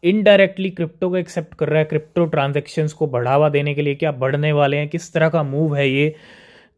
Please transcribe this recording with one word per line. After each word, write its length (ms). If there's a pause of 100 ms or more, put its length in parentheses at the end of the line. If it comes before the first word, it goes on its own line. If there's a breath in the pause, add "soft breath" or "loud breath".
indirectly 680
क्रिप्टो 340
को 80
एक्सेप्ट 380
कर 140
रहा 100
है, 60
क्रिप्टो 400
ट्रांजैक्शंस 680
को 140
बढ़ावा 420
देने 240
के 80
लिए 140
क्या 160
बढ़ने 400
वाले 260
हैं, 120
किस 240
तरह 160
का 140
मूव 320
है 140
ये? 260 (640 loud breath)